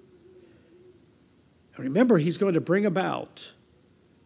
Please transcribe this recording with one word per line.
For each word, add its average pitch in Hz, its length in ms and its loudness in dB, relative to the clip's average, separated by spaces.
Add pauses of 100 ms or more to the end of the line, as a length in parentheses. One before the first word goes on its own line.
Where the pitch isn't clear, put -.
(1800)
And 131 80 -10
remember, 196 340 4
he's 160 180 0
going 196 180 0
to 160 60 2
bring 180 240 0
about 175 680 -6 (720)